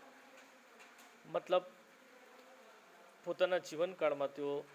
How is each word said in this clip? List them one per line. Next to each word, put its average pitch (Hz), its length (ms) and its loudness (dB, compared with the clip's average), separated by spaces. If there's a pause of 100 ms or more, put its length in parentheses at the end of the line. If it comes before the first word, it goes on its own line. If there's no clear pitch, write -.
(1300)
મતલબ 170 360 4 (1600)
પોતાના 180 340 4
જીવનકાળમાં 151 760 0
તેઓ 143 300 -2 (100)